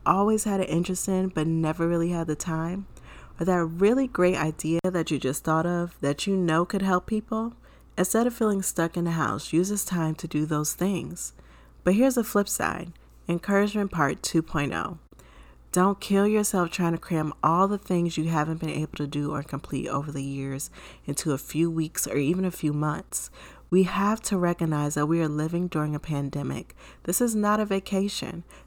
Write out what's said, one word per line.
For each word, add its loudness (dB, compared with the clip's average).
always 4
had 0
an 0
interest -2
in 0
but -2
never 0
really 2
had -2
the -2
time? -4
Or 0
that 4
really 4
great 4
idea 0
that 0
you 0
just -2
thought 2
of -2
that 0
you 2
know 2
could -2
help 2
people? -2
Instead 2
of -2
feeling 2
stuck -2
in 0
the 0
house, -2
use 2
this -2
time 0
to -8
do 0
those -2
things. -4
But 6
here's 4
the 2
flip 2
side, -4
encouragement 2
part 0
two 2
point 0
oh. -6
Don't 4
kill 4
yourself 2
trying 0
to -2
cram -2
all 4
the -2
things -2
you 0
haven't 0
been -4
able -4
to -4
do -4
or -4
complete -6
over -4
the -6
years -6
into -2
a 0
few -2
weeks -4
or -4
even 2
a 0
few -2
months. -4
We 6
have 0
to 0
recognize 0
that 2
we 2
are 2
living -2
during 0
a -4
pandemic. -4
This -2
is 2
not 2
a 0
vacation. -2